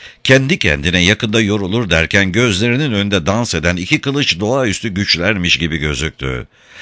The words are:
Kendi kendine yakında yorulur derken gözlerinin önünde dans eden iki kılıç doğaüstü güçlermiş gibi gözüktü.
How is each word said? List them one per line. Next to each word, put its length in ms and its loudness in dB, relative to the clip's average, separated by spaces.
Kendi 360 4
kendine 440 2
yakında 380 2
yorulur 480 0
derken 420 2
gözlerinin 600 0
önünde 340 0
dans 300 0
eden 200 0
iki 260 -2
kılıç 380 -2
doğaüstü 500 -2
güçlermiş 680 0
gibi 200 -2
gözüktü. 680 -4